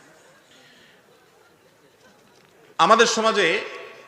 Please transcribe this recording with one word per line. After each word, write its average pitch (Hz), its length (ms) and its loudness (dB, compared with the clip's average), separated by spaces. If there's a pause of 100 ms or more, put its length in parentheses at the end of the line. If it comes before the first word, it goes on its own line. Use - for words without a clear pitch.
(2750)
আমাদের 220 280 4
সমাজে 208 540 -2 (480)